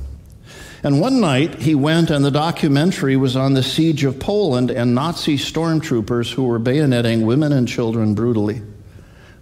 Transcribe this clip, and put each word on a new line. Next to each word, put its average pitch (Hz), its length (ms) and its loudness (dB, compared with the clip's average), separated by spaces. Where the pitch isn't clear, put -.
And 143 180 2
one 254 200 2
night 151 400 0
he 156 160 2
went 160 340 2
and 143 140 2
the 139 80 2
documentary 151 840 0
was 131 200 0
on 135 180 2
the 131 80 2
siege 160 400 0
of 135 160 0
Poland 127 540 0
and 120 200 0
Nazi 151 460 -2
stormtroopers 127 920 -2
who 135 100 -4
were 120 160 0
bayoneting 120 640 2
women 143 300 2
and 123 160 2
children 113 460 0
brutally. 110 460 0